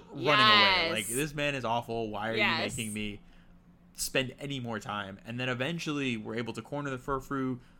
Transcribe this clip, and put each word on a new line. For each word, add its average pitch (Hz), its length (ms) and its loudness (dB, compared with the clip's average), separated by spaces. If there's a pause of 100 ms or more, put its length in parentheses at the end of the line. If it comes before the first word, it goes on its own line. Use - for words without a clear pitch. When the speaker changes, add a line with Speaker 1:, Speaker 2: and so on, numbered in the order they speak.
(100)
Speaker 1:
running 131 140 -4 (200)
Speaker 2:
Yes. 202 420 8
Speaker 1:
away. 165 60 0
Like, 107 140 -2
"This 143 260 -2
man 147 220 0
is 123 100 -4
awful. 117 440 0
Why 104 200 -4
are 113 60 0
Speaker 2:
Yes. 196 420 0
Speaker 1:
you - 60 -2
making 208 100 -6
me 208 280 -4 (720)
spend - 440 -2
any 143 200 -6
more 117 200 -4
time?" 101 460 -6
And 120 140 -8
then 127 100 -2
eventually 139 680 -2
we're 110 180 -6
able 113 180 -4
to 117 80 -6
corner 143 280 -6
the 131 80 -4
Furfrou, 135 640 -2 (200)